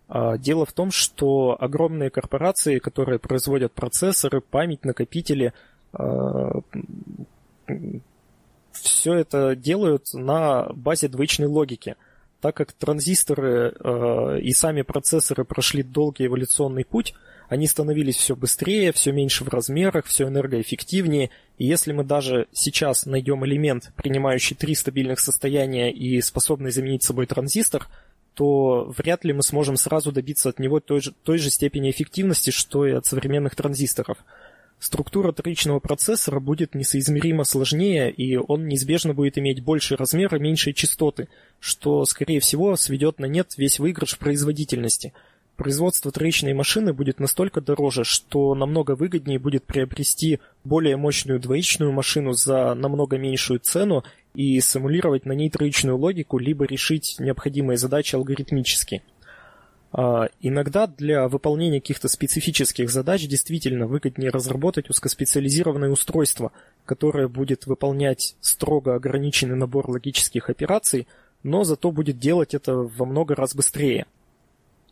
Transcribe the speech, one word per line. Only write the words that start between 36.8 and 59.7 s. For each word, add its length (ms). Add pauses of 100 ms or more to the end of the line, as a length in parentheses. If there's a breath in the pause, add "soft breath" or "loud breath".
сложнее, 640
и 240
он 320
неизбежно 480
будет 240
иметь 240
больший 340
размер 380
и 40
меньшие 360
частоты, 540 (300 soft breath)
что, 460
скорее 340
всего, 360
сведёт 420
на 80
нет 320
весь 220
выигрыш 340
в 60
производительности. 920 (420 soft breath)
Производство 560
вторичной 420
машины 400
будет 260
настолько 400
дороже, 440
что 500
намного 380
выгоднее 480
будет 240
приобрести 760 (240 soft breath)
более 320
мощную 440
двоичную 520
машину 420
за 420
намного 420
меньшую 440
цену 420 (320 loud breath)
и 240
симулировать 640
на 60
ней 180
троичную 480
логику, 400
либо 280
решить 520
необходимые 600
задачи 380
алгоритмически. 840 (920 loud breath)